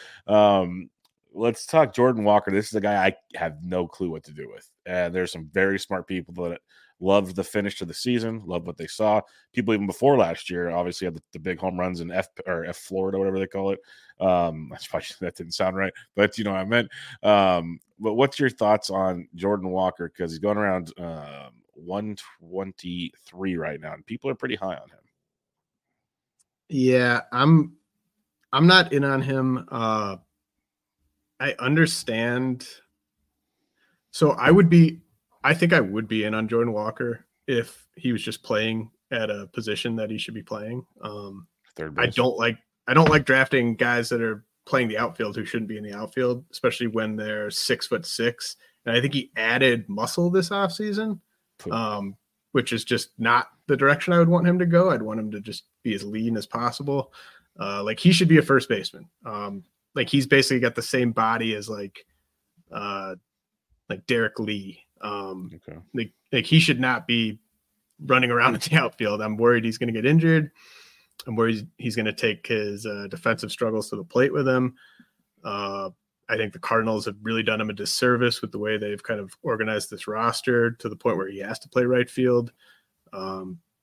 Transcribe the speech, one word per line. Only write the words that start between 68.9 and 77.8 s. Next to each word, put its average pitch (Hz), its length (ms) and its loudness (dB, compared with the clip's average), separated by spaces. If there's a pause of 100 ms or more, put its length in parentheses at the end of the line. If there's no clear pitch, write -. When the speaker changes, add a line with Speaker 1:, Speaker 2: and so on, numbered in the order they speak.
Speaker 2:
I'm 107 160 -4
worried 117 280 4
he's 113 140 -4
gonna 120 140 -2
get 113 140 -2
injured. 160 440 4 (760)
I'm 110 100 -6
worried 113 320 2 (100)
he's 120 160 -6
gonna 110 180 -2
take 104 340 -4
his, 104 400 -4
uh, 101 220 -8
defensive 101 440 -4
struggles 110 380 -4
to - 60 -8
the 95 80 -8
plate 123 280 2
with 143 160 0
him. 127 260 2 (680)
Uh, 196 460 -6 (380)
I 117 80 -2
think 110 160 -4
the - 60 -18
Cardinals 110 460 0
have 101 180 -8
really 113 200 -2
done 110 180 0
him 107 100 -4
a 104 40 -6
disservice 120 640 2